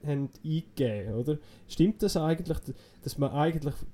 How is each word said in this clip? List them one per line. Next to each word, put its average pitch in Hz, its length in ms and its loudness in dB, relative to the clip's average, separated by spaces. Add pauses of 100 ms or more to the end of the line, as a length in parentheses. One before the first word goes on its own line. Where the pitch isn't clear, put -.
haben 139 240 0 (160)
eingegeben, 127 680 -2
oder? 139 240 0 (300)
Stimmt 190 340 4
das 202 140 2
eigentlich, 165 420 0
d-, - 160 -8 (300)
dass - 120 -8
man 139 140 0
eigentlich 147 440 0 (200)